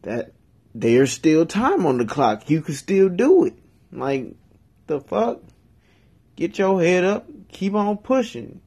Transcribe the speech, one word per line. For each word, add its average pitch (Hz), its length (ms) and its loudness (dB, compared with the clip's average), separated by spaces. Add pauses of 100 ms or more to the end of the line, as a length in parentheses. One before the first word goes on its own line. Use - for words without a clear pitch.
That 113 300 -8 (400)
there's 120 380 4
still 160 360 2
time 254 380 0
on 131 140 0
the 120 60 0
clock. 107 440 -2
You 156 120 0
can 151 140 -8
still 190 340 2
do 262 380 2
it. - 80 -6 (360)
Like, 131 460 -6 (500)
the 147 140 -4
fuck? 220 400 -4 (960)
Get - 240 -6
your 190 200 2
head 180 220 2
up. 202 240 -2 (220)
Keep 196 260 -6
on 208 220 -2
pushing. 233 720 -4